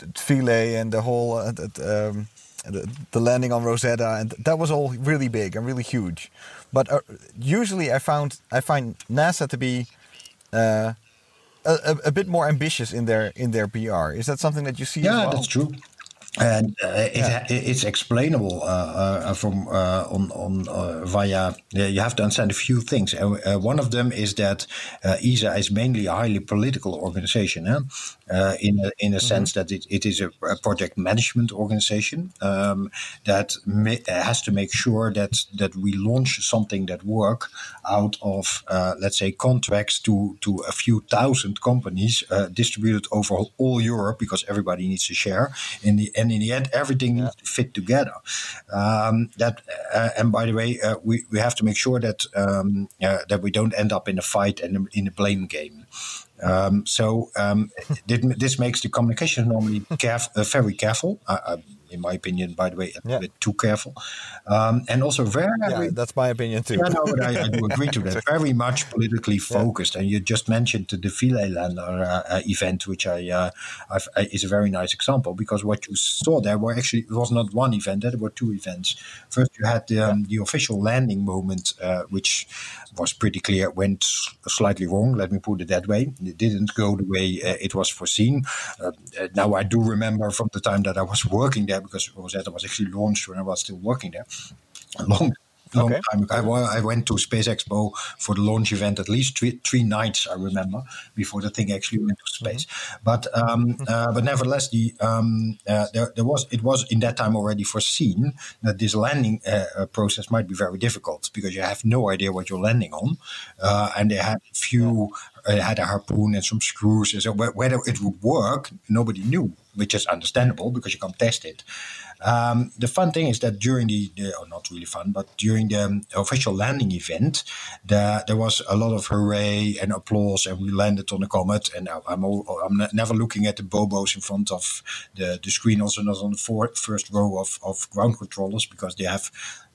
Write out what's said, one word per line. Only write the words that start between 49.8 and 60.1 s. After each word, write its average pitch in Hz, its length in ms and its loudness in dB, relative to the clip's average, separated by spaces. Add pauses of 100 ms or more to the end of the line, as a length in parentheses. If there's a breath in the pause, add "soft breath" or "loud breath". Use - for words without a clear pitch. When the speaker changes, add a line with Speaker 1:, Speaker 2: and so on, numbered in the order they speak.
Speaker 2:
uh, 113 240 2
and 110 160 4
by 113 140 2
the 113 40 2
way, 113 300 0
uh, 107 200 2
we, 113 300 0
we 107 80 2
have 117 160 2
to - 80 0
make 107 140 2
sure 127 240 2
that, 110 240 -2 (100)
um, 98 540 0 (120)
uh, 95 180 2 (100)
that 98 120 2
we 101 100 -2
don't 110 260 2
end 104 160 2
up 98 160 -2
in 92 100 0
a - 20 -2
fight 101 380 0
and 95 320 -2
in 98 160 -2
a 92 40 -4
blame 101 360 0
game. 76 380 -10 (580 loud breath)
Um, 95 420 2
so, 113 500 0
um, 104 360 2 (160)
<laughs> - 200 -6
this, 117 120 2 (180)
this 131 220 0
makes 123 220 0
the - 80 -6
communication 120 580 2
normally 110 320 2 (180)
caref-, 117 380 0